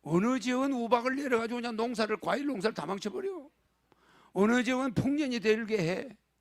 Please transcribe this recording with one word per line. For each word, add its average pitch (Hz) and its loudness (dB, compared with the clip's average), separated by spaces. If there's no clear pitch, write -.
어느 202 2
지역은 254 0
우박을 240 0
내려가지고 247 -2
그냥 233 -6
농사를, 220 0
과일 226 -2
농사를 220 0
다 147 -6
망쳐버려. 302 -6
어느 226 4
지역은 254 0
풍년이 269 0
되게 220 2
해. 190 -2